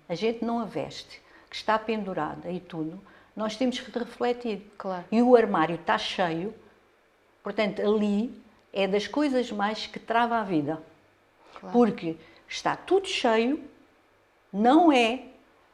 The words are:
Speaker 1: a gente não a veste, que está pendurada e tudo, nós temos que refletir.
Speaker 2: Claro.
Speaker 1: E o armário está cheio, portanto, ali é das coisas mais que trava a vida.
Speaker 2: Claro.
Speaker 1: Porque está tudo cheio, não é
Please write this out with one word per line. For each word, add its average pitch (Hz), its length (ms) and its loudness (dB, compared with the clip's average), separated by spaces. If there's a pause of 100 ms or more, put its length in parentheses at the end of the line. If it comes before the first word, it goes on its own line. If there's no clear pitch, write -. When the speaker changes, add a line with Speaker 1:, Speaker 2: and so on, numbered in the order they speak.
Speaker 1:
a 175 60 -4
gente 226 280 -2
não 233 160 -2
a 226 60 -4
veste, - 560 -10 (280)
que - 60 -14
está 220 220 2
pendurada 175 720 -4
e 180 80 -6
tudo, 165 400 -8 (360)
nós 214 200 -4
temos 254 240 0
que - 200 -10
refletir. 240 800 -4
Speaker 2:
Claro. 180 340 -8
Speaker 1:
E 226 100 6
o 247 140 6
armário 185 400 -2
está 214 220 -2
cheio, 180 560 -4 (920)
portanto, 202 380 -4
ali 208 520 2 (400)
é 196 140 0
das 202 200 0
coisas 254 440 0
mais 208 340 -4
que - 140 -14
trava 233 400 0
a 214 40 -2
vida. 160 380 -2 (800)
Speaker 2:
Claro. 185 140 -16
Speaker 1:
Porque 196 420 4 (320)
está - 280 -2
tudo 392 320 2
cheio, 233 520 2 (920)
não 277 400 6
é - 300 4 (520)